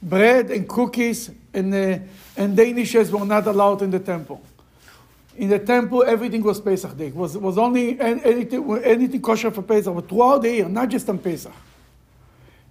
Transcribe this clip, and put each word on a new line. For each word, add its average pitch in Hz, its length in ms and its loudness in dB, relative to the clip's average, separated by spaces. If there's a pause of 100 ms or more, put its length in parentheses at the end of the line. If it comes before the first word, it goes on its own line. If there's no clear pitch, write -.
Bread 208 480 4
and 196 180 -4
cookies 233 640 -2 (240)
and, 196 180 -2
uh, 190 260 0 (380)
and 202 220 2
danishes 226 520 4
were 202 140 -2
not 208 220 2
allowed 202 360 2
in 190 100 -2
the 185 80 0
temple. 160 420 -8 (960)
In 202 120 -4
the 202 120 2
temple, 240 420 2
everything 226 400 0
was 202 180 0
Pesach 185 360 -4
Dik. 139 180 -10
Was, 170 240 -6
was 190 200 -2
only 247 420 0
an-, 233 200 0
anything, 240 600 0
anything 247 400 2
kosher 220 300 0
for 196 100 -8
Pesach, 202 320 0
but 170 140 -8
throughout 247 340 4
the 233 80 0
year, 208 180 0
not 226 200 -2
just 226 200 -4
on 190 100 -4
Pesach. 165 340 -8 (1200)